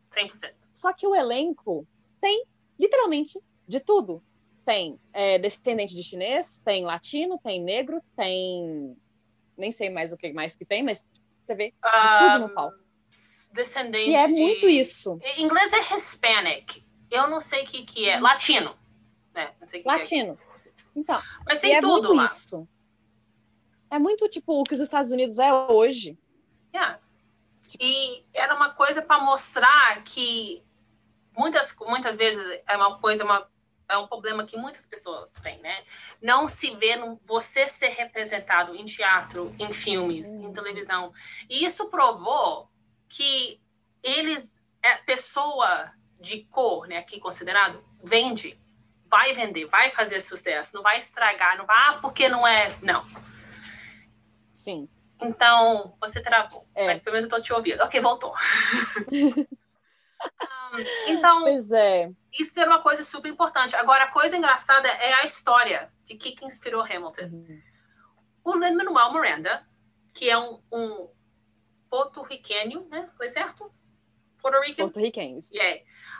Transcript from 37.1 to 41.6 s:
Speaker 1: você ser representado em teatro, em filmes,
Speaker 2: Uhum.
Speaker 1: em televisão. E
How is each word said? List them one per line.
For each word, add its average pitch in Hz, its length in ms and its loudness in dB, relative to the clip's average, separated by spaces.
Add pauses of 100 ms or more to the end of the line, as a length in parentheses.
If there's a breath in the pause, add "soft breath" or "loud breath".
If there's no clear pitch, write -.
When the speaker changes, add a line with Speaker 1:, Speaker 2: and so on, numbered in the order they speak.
Speaker 1:
você 233 440 -2
ser 262 220 -2
representado 202 840 -2
em 202 100 -14
teatro, 180 760 -2
em 208 140 -8
filmes, 180 560 -4
Speaker 2:
Uhum. 208 200 -14
Speaker 1:
em 196 40 -14
televisão. 196 600 -8 (360 loud breath)
E 277 160 -2